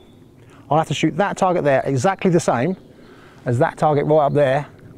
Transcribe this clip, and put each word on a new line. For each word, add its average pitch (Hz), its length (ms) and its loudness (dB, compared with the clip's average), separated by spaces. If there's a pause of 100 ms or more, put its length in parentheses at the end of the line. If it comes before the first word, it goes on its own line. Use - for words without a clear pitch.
(720)
I'll 147 80 2
have 160 100 -2
to 147 60 -4
shoot 147 220 -2
that 190 200 -2
target 180 280 0
there 135 200 2
exactly 180 460 0
the 170 100 2
same 147 360 -2 (680)
as 120 140 -2
that 156 180 0
target 147 300 0
right 151 200 2
up 143 80 -2
there, 143 320 0 (320)